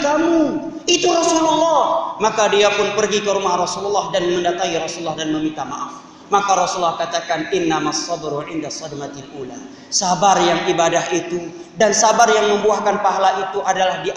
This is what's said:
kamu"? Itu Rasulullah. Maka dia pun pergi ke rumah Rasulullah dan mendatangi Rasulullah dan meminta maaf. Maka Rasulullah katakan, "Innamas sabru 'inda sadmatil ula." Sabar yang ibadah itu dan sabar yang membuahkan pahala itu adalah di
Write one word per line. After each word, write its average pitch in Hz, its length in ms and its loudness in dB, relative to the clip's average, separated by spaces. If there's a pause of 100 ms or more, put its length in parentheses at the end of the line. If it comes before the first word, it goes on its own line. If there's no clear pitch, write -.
kamu"? 320 340 2 (480)
Itu 349 240 2
Rasulullah. 320 1120 2
Maka 214 320 2
dia 202 160 4
pun 196 240 0
pergi 208 320 0
ke 202 80 0
rumah 190 240 0
Rasulullah 190 560 -2
dan 175 160 0
mendatangi 175 480 0
Rasulullah 160 400 -6
dan 156 160 -4
meminta 151 320 -4
maaf. 139 400 -10 (260)
Maka 196 260 2
Rasulullah 180 400 0
katakan, 165 560 -2
"Innamas 160 560 -2
sabru 156 400 -4
'inda 151 200 -6
sadmatil 139 580 -12 (100)
ula." 127 160 -10 (400)
Sabar 185 480 4
yang 170 240 2
ibadah 165 480 2
itu 170 240 -2 (400)
dan 208 160 4
sabar 202 320 4
yang 208 320 4
membuahkan 202 480 2
pahala 190 400 2
itu 202 160 -4
adalah 185 400 0
di 180 160 -4